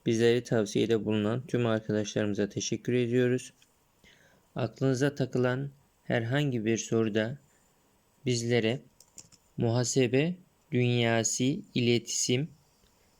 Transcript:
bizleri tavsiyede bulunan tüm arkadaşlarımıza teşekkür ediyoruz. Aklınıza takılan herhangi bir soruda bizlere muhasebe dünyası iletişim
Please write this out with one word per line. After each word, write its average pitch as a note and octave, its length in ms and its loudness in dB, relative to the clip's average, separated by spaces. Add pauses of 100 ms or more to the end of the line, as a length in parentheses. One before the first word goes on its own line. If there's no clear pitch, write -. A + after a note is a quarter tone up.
bizleri A#2 380 4
tavsiyede A2 640 0
bulunan G#2+ 420 -2
tüm A#2+ 180 0
arkadaşlarımıza G#2+ 840 -2
teşekkür A#2 440 -4
ediyoruz. B2 600 0 (1000)
Aklınıza C3 600 0
takılan B2+ 540 -2 (340)
herhangi B2 640 -2
bir A2+ 120 2
soruda A2+ 600 0 (880)
bizlere A#2+ 540 0 (800)
muhasebe B2 760 2 (380)
dünyası A#2+ 720 2 (300)
iletişim B2 760 0 (720)